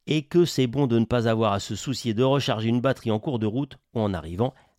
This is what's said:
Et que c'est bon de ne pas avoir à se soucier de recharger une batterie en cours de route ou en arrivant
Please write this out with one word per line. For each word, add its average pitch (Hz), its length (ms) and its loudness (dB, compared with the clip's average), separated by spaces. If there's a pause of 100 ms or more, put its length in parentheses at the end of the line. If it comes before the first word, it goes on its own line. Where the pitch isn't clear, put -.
Et 151 160 0
que 175 220 4
c'est 135 220 2
bon 135 200 0
de 117 120 4
ne 113 60 4
pas 117 240 0
avoir 110 240 2
à 98 80 0
se 107 160 -8
soucier 120 360 -4
de 117 120 2
recharger 123 440 0
une 120 120 2
batterie 120 300 -2
en 107 100 0
cours 131 180 -4
de 107 80 -2
route 127 320 -4 (160)
ou 117 60 -2
en 101 120 0
arrivant 87 400 -4 (260)